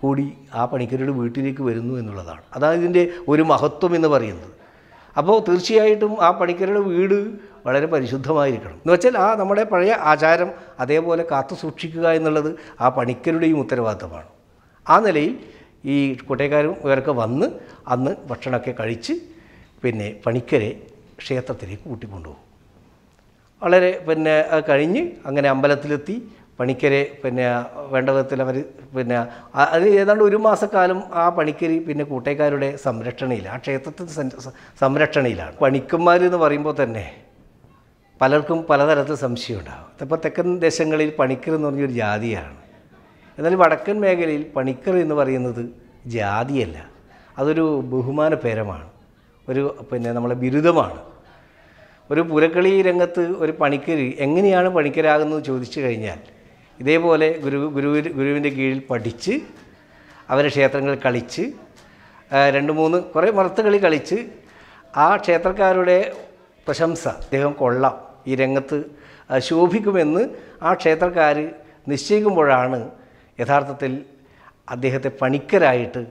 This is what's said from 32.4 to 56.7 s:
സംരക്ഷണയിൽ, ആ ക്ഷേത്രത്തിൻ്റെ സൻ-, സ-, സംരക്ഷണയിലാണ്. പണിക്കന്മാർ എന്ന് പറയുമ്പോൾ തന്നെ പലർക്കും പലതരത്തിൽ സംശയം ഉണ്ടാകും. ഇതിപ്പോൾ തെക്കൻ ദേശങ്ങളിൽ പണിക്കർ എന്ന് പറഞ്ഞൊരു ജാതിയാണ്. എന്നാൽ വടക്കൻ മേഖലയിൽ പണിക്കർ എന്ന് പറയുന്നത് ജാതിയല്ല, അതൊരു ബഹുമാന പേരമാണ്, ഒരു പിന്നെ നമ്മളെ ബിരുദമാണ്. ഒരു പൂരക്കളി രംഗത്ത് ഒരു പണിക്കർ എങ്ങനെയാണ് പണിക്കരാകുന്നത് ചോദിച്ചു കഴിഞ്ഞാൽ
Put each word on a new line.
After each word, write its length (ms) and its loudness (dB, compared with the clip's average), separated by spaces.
സംരക്ഷണയിൽ, 720 -6
ആ 100 -12
ക്ഷേത്രത്തിൻ്റെ 560 -10
സൻ-, 260 -8
സ-, 140 -18
സംരക്ഷണയിലാണ്. 840 0
പണിക്കന്മാർ 640 4
എന്ന് 120 2
പറയുമ്പോൾ 460 0
തന്നെ 220 -4
പലർക്കും 380 2
പലതരത്തിൽ 460 4
സംശയം 440 -6
ഉണ്ടാകും. 280 -16
ഇതിപ്പോൾ 280 -4
തെക്കൻ 340 -2
ദേശങ്ങളിൽ 500 2
പണിക്കർ 360 0
എന്ന് 120 -2
പറഞ്ഞൊരു 340 -2
ജാതിയാണ്. 560 -4
എന്നാൽ 180 0
വടക്കൻ 440 4
മേഖലയിൽ 440 0
പണിക്കർ 480 -2
എന്ന് 120 -2
പറയുന്നത് 480 -2
ജാതിയല്ല, 720 -4
അതൊരു 280 0
ബഹുമാന 400 0
പേരമാണ്, 540 -4
ഒരു 140 0
പിന്നെ 260 -4
നമ്മളെ 180 -2
ബിരുദമാണ്. 640 0
ഒരു 100 2
പൂരക്കളി 600 4
രംഗത്ത് 420 2
ഒരു 80 0
പണിക്കർ 480 0
എങ്ങനെയാണ് 520 2
പണിക്കരാകുന്നത് 760 0
ചോദിച്ചു 360 -6
കഴിഞ്ഞാൽ 420 -4